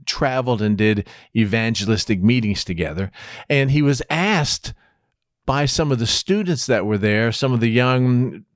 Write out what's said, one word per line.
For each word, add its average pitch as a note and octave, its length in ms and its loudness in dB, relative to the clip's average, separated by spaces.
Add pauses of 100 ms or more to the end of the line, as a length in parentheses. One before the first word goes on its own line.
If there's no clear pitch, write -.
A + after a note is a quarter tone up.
traveled B2+ 560 -2
and G#2+ 160 2
did G#2+ 320 0 (260)
evangelistic G#2+ 880 0
meetings A2 400 2
together. E2+ 480 -6 (380)
And C#3 220 2
he D3 100 2
was C#3+ 300 2
asked E3+ 640 -2 (720)
by C#3+ 180 0
some D3 260 0
of B2+ 80 0
the A#2 80 -2
students F#3 600 -2
that G#2+ 180 2
were G#2+ 140 0
there, G#2+ 340 2
some C3 220 0
of A2+ 60 0
the A#2 100 2
young B2 720 2 (120)